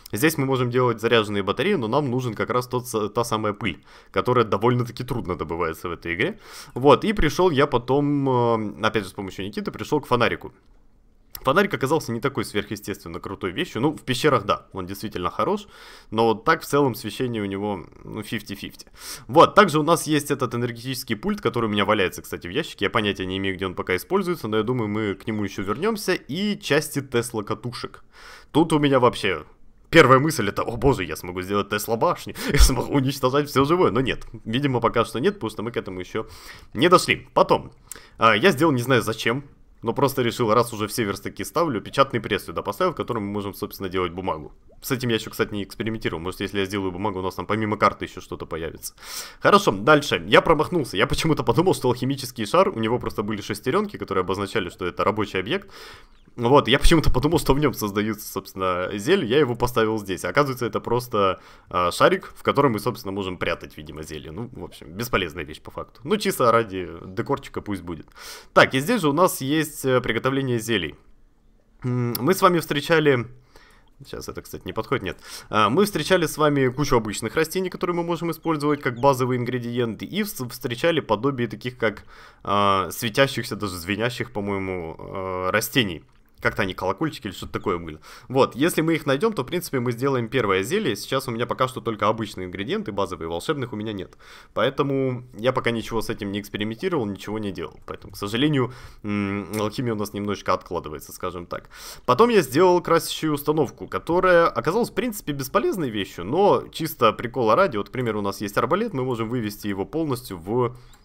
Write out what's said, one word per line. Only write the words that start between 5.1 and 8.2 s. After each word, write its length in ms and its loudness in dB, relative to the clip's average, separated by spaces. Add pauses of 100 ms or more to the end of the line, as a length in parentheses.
добывается 540 -4
в 40 -4
этой 220 -6
игре. 240 -2 (360)
Вот, 300 6
и 100 0
пришёл 360 2
я 160 4
потом, 640 0